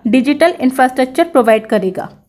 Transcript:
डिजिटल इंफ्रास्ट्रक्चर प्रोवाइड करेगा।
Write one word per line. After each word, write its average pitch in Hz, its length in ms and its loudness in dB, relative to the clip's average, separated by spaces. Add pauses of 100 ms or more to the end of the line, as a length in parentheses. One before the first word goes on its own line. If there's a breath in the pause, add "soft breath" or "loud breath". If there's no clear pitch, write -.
डिजिटल 285 540 2
इंफ्रास्ट्रक्चर 262 640 0
प्रोवाइड 220 420 2
करेगा। 190 420 -4 (200)